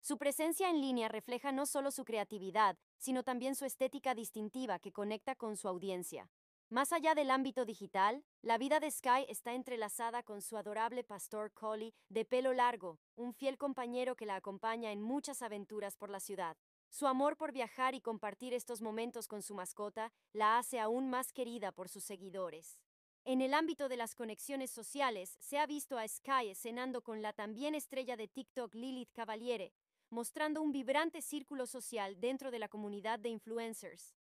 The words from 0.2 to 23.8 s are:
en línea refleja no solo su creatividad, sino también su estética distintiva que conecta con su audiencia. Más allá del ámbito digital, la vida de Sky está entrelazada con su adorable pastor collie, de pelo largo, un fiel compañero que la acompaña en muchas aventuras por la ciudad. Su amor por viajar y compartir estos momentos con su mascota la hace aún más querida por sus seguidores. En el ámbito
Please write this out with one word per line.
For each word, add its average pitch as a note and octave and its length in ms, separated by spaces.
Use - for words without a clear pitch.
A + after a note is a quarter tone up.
en D#4+ 120
línea B3 260
refleja A#3+ 460
no C#4 120
solo C#4 260
su C4+ 120
creatividad, G3+ 760
sino B3+ 260
también B3+ 320
su - 80
estética C4 500
distintiva G#3+ 680
que G3 120
conecta G#3+ 440
con G#3+ 200
su G3 140
audiencia. F3+ 600
Más B3+ 220
allá D#4+ 240
del C#4+ 160
ámbito C4 320
digital, G#3 640
la A3+ 160
vida C#4 240
de D4+ 100
Sky B3+ 380
está A#3 240
entrelazada A#3 680
con G#3+ 200
su A3 160
adorable A3+ 480
pastor G#3+ 480
collie, A3 400
de G#3+ 160
pelo B3+ 260
largo, A#3+ 480
un A#3+ 180
fiel C4+ 240
compañero B3 600
que A3+ 80
la G3+ 100
acompaña A3 560
en G#3 100
muchas C4+ 400
aventuras G#3 540
por G3+ 140
la G3 100
ciudad. F3+ 380
Su - 160
amor C4+ 280
por D#4 160
viajar B3+ 420
y C4 60
compartir A3+ 540
estos A#3+ 280
momentos A3+ 460
con G#3 140
su G#3 120
mascota G#3 600
la G#3+ 260
hace B3 220
aún A#3+ 300
más B3+ 240
querida A#3 400
por F#3 160
sus G3 160
seguidores. F3+ 760
En C4 160
el C4 120
ámbito D#4 360